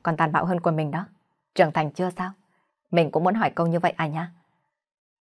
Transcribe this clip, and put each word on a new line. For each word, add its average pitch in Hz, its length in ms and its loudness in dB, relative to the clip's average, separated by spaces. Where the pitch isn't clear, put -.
còn 160 140 0
tàn 160 160 0
bạo 156 120 2
hơn 175 160 0
của 170 100 2
mình 156 200 -2
đó. 165 160 -6
Trưởng 160 180 4
thành 156 180 -2
chưa 185 200 -4
sao? 185 220 -8
Mình 165 200 4
cũng 160 140 0
muốn 180 100 4
hỏi 208 160 0
câu 170 160 0
như 170 120 0
vậy 170 180 0
à 160 100 -2
nha?" 160 260 -6